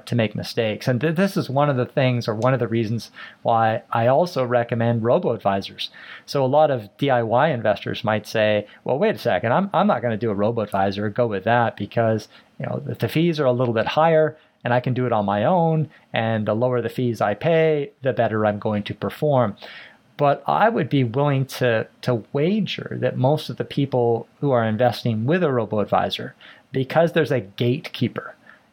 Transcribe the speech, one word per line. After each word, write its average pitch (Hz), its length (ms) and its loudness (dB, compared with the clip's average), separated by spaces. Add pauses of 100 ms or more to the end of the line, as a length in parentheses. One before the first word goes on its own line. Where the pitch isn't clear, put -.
to - 80 -4
make 110 220 0
mistakes. 107 500 -4
And 123 140 0
th-, 156 160 0
this 196 200 0
is 143 140 -2
one 143 180 2
of 139 80 0
the 123 100 0
things, 127 420 0
or 110 60 -2
one 123 200 2
of 120 60 -2
the 120 80 -2
reasons 113 420 -2 (320)
why 113 480 2
I 117 160 2
also 143 380 2
recommend 117 580 0
robo-advisors. 113 880 -2 (360)
So 139 180 -2
a - 20 2
lot 147 240 4
of 113 260 -6
D 139 140 0
I 123 140 2
Y 120 240 2
investors 110 560 -2
might 107 240 -2
say, 107 400 0 (160)
"Well, 127 140 -2
wait 202 180 0
a - 20 -16
second, 113 340 0
I'm, 185 220 2
I'm 202 140 2
not 139 120 0
gonna 113 160 -2
do 110 140 -2
a 101 40 -2
robo-advisor, 101 760 -2
go 120 180 0
with 98 160 -4
that 117 340 2
because, 110 520 0 (320)
you 143 60 -6
know, - 200 -6
the, 123 80 -6
the 117 140 -2
fees 160 320 0
are 139 60 2
a 123 60 4
little 120 220 0
bit 110 120 0
higher 156 500 2 (260)
and 123 100 -2
I 123 60 2
can 123 160 -2
do 123 120 0
it 117 60 0
on 107 120 2
my 104 200 0
own. 160 460 2 (220)
And 113 340 0
the 107 80 0
lower 123 260 0
the 113 80 -4
fees 120 320 -2
I 104 140 2
pay, 160 560 2 (120)
the 131 100 0
better 110 340 0
I'm 104 140 0
going 104 240 -2
to 104 100 -8
perform." 123 640 0 (600)
But 143 300 2
I 156 220 2
would 220 200 0
be 139 140 2
willing 135 440 0
to, 117 420 0 (140)
to 120 200 0 (100)
wager 175 680 -2
that 123 160 -2
most 139 340 0
of 117 60 -10
the 117 80 -6
people 120 640 0 (120)
who 143 120 0
are 117 120 2
investing 113 600 0
with 180 160 2
a 151 80 0
robo-advisor, 101 840 -2 (340)
because 156 440 2
there's 156 180 2
a 123 80 0
gatekeeper, - 960 -4 (360)